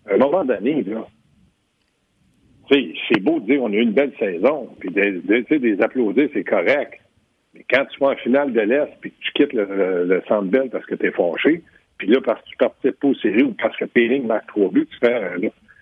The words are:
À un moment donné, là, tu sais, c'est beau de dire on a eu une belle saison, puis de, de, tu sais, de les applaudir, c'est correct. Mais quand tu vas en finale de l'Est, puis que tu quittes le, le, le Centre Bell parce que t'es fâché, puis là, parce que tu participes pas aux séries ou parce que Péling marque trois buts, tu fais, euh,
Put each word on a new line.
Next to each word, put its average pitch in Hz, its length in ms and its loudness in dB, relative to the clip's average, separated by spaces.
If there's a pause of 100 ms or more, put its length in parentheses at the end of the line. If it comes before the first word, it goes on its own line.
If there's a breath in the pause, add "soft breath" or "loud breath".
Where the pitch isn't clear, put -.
À 98 60 0
un 101 40 4
moment 147 260 2
donné, 123 380 0
là, 107 240 -8 (1600)
tu 139 60 4
sais, 127 200 2 (140)
c'est 107 140 2
beau - 160 0
de 101 80 -10
dire 135 160 2
on 113 80 -2
a 101 60 -2
eu 113 60 2
une 117 100 2
belle 143 260 0
saison, 107 500 -2 (120)
puis 92 100 -8
de, 98 340 -2
de, 104 180 2
tu - 60 -8
sais, 151 120 2
de 123 80 0
les 98 120 2
applaudir, 113 540 0
c'est 92 80 -4
correct. 113 580 -2 (540)
Mais - 160 -20
quand 135 160 2
tu - 140 -12
vas 139 80 4
en 123 80 0
finale 135 360 0
de 113 80 2
l'Est, 127 280 2 (120)
puis - 120 -14
que - 80 -20
tu - 140 -10
quittes - 180 2
le, 107 140 0
le, 95 380 0
le 90 220 2
Centre 104 240 0
Bell 131 180 2
parce 104 160 -8
que - 120 -8
t'es - 160 -2
fâché, 101 500 0 (340 soft breath)
puis - 120 -6
là, 170 180 6
parce - 160 -2
que - 60 -20
tu - 80 -20
participes - 420 -2
pas - 80 -2
aux 135 80 2
séries 110 300 0
ou - 80 -2
parce 113 240 -4
que - 80 -6
Péling 120 420 0
marque 110 220 -2
trois 98 200 0
buts, 143 220 0
tu - 80 -20
fais, 120 160 2
euh, 95 340 -4 (340 soft breath)